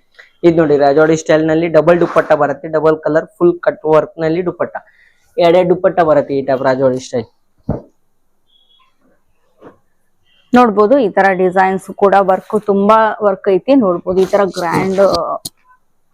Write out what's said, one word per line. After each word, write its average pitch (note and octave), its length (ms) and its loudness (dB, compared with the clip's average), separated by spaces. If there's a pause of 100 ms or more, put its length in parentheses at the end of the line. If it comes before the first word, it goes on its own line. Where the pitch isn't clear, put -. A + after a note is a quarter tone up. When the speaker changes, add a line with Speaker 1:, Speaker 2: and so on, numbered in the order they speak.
(440)
Speaker 1:
ಇದ್ E3 140 2
ನೋಡಿ, D3 200 2
ರಾಜವಾಡಿ D#3 400 2
ಸ್ಟೈಲ್ D#3+ 300 0
ನಲ್ಲಿ D#3+ 200 -2
ಡಬಲ್ D#3+ 320 2
ದುಪಟ್ಟ D#3+ 340 -2
ಬರುತ್ತೆ, C#3+ 340 -2
ಡಬಲ್ D#3 360 0
ಕಲರ್ D#3 220 -2 (120)
ಫುಲ್ F3 220 0
ಕಟ್ D3 260 -4
ವರ್ಕ್ D#3 340 0
ನಲ್ಲಿ E3 260 -2
ದುಪಟ್ಟ, D#3+ 320 -6 (600)
ಎರಡೆರಡು F3 320 2
ದುಪಟ್ಟ F3 300 -2
ಬರುತ್ತೆ D3 340 0
ಈ C3+ 120 -4
ಟೈಪ್ C3+ 160 -4
ರಾಜವಾಡಿ C3 380 -2
ಸ್ಟೈಲ್. A#2+ 260 -8 (3250)
Speaker 2:
ನೋಡ್ಬೋದು, A3 420 4
ಈ A3+ 120 0
ತರ F#3+ 220 0
ಡಿಸೈನ್ಸ್ F#3+ 640 -2
ಕೂಡ G3 240 2
ವರ್ಕ್, F#3+ 460 -2
ತುಂಬಾ G#3 560 0
ವರ್ಕ್ G3+ 280 -2
ಐತಿ G3 260 0
ನೋಡ್ಬೋದು. F#3 460 0
ಈ F#3+ 40 0
ತರ G3+ 180 0
ಗ್ರ್ಯಾಂಡ್ F3+ 580 -4 (1120)